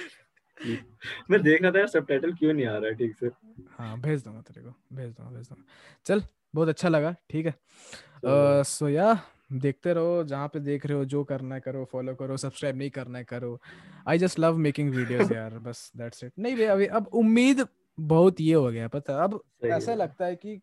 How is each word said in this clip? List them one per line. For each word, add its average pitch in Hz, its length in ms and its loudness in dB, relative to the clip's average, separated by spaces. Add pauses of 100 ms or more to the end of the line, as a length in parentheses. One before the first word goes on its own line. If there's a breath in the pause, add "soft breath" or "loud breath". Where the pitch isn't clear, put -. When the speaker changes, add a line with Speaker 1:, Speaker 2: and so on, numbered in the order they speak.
(580 loud breath)
Speaker 1:
<laughs> - 720 -10
मैं 190 120 6
देख 156 200 6
रहा 185 100 4
था 185 60 4
यार, 202 100 4
सबटाइटल 147 440 0
क्यों 156 200 2
नहीं 143 140 0
आ 110 100 -4
रहा 107 100 -4
है 110 80 -4
ठीक 110 220 -4
से। 120 140 -4 (400)
Speaker 2:
हाँ, 113 300 -12
भेज 147 240 -4
दूंगा 110 160 -18
तेरे - 220 -20
को, 120 120 -20 (180)
भेज 127 180 -12
दूंगा, 117 200 -18
भेज 120 160 -16
दूंगा। - 180 -20 (400 soft breath)
चल, 202 180 0 (320)
बहुत 160 140 2
अच्छा 160 200 0
लगा, 160 260 2 (160)
ठीक 160 160 -4
है। 160 60 -2
Speaker 1:
चलो। - 1080 0
Speaker 2:
अ, - 20 4
so 147 260 -2
या, 185 340 4 (300 loud breath)
देखते 139 400 -2
रहो, 170 320 0
जहाँ 143 240 -6
पे 151 120 -8
देख 143 260 -4
रहे 143 120 -2
हो, 139 60 -2
जो 143 200 -2
करना 135 300 -8
है 131 60 -10
करो, 131 240 -8
फॉलो 131 300 -8
करो, 135 220 -8
सब्सक्राइब 135 400 -6
नहीं 139 140 -6
करना 123 280 -12
है 123 60 -14
करो। 120 360 -10 (480 loud breath)
I 143 40 0
just 175 260 2
love 165 280 2
making 143 300 0
videos 123 360 2
Speaker 1:
<laughs> 117 40 -6
Speaker 2:
यार, 113 220 -10
बस 117 380 -14
that's 117 280 -14
it। 127 140 -14
नहीं 240 180 -4
बे, 220 100 2
अभी 196 200 4
अब 208 200 -2
उम्मीद 233 600 4 (340)
बहुत 165 400 6
ये 160 140 4
हो 135 160 4
गया, 113 180 -6
पता 143 240 -6
है? 139 80 -2
अब 196 200 -2 (220)
Speaker 1:
सही 240 80 0
Speaker 2:
ऐसा - 220 -2
Speaker 1:
है। 226 60 -2
Speaker 2:
लगता 175 260 -4
है 180 120 -4
कि 208 260 -14